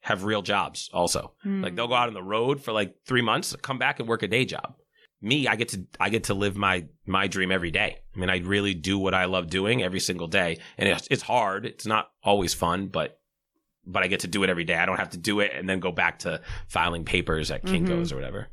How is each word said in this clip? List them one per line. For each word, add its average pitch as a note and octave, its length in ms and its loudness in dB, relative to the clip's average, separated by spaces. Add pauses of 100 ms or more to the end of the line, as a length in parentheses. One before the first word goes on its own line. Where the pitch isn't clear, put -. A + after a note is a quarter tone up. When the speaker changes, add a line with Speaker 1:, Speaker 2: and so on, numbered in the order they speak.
Speaker 1:
have G2 240 -2
real G#2 180 0
jobs F#2+ 500 -2
also. - 400 0 (120)
Speaker 2:
Mm. G3 180 -2
Speaker 1:
Like, F2 120 -6
they'll A#2 140 -2
go B2 60 0
out A#2+ 140 4
on A2 60 -6
the F#2 80 -10
road A#2 400 0
for, A2+ 100 -4
like, G#2 220 0 (120)
three B2 160 4
months, A2+ 400 2
come C3 160 -4
back C3+ 200 2
and A#2 80 -6
work A2+ 160 0
a G#2 60 -2
day A#2+ 160 4
job. - 300 -6 (480)
Me, B2 260 2
I G#2+ 80 4
get A#2 140 -2
to, F#2 160 -6 (120)
I G2 120 2
get A2 140 0
to G2+ 100 -2
live G2 200 0
my, F#2+ 300 2 (220)
my G2 220 2
dream F#2+ 220 0
every F2 200 0
day. G2 260 0 (180)
I - 40 -8
mean, F#2 100 0
I F#2 120 2
really G2 340 2
do F#2 240 0
what F#2+ 160 2
I F#2 100 2
love F#2 240 0
doing F#2+ 340 2
every F#2 180 -2
single E2+ 280 -4
day. E2+ 300 2 (180)
And G2+ 100 0
it's, F2 240 2
it's B2+ 120 0
hard. G#2+ 420 0
It's - 220 -12
not G#2+ 240 0 (120)
always G2+ 300 4
fun, F2+ 360 0
but, D#2+ 300 -4 (680)
but F#2 160 0
I F#2 60 2
get F#2+ 120 0
to F#2+ 80 -6
do G2 160 2
it F#2 60 4
every F2 140 0
day. E2 120 2
I E2+ 80 2
don't F#2 140 0
have F#2+ 120 -4
to F2+ 80 -12
do G#2 220 2
it G2+ 140 2
and E2+ 140 -6
then F#2+ 120 0
go F2+ 100 0
back E2+ 300 0
to E2 220 -4 (260)
filing E2+ 380 0
papers E2 440 0
at - 140 -6
Kinko's F3 440 0
Speaker 2:
Mm-hmm. D3 60 -4
Speaker 1:
or - 60 -6
whatever. G#2 320 -8